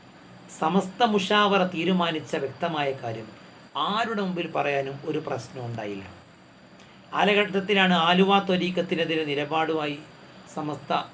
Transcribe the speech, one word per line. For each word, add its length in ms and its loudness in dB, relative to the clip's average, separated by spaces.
സമസ്ത 420 0
മുഷാവറ 500 4
തീരുമാനിച്ച 580 0
വ്യക്തമായ 460 -2
കാര്യം 260 -8
ആരുടെ 340 -2
മുമ്പിൽ 320 -4
പറയാനും 400 -2
ഒരു 160 -4
പ്രശ്നവും 420 -8
ഉണ്ടായില്ല. 360 -8
കാലഘട്ടത്തിലാണ് 840 4
ആലുവ 240 6
ത്വരീഖത്തിനെതിരെ 840 0
നിലപാടുമായി 680 -2
സമസ്ത 380 -6